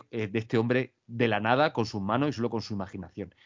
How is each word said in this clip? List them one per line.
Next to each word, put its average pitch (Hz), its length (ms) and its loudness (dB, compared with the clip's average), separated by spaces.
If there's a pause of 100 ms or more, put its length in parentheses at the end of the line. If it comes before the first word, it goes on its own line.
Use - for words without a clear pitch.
(120)
eh, 110 160 -4
de 104 120 -2
este 113 200 0
hombre 123 340 2 (140)
de 117 200 2
la 107 120 2
nada, 127 340 4
con 113 140 0
sus 107 140 -4
manos 120 280 2
y 135 40 -2
solo 117 180 -2
con 113 100 -4
su 107 140 -6
imaginación. 95 580 -10 (120)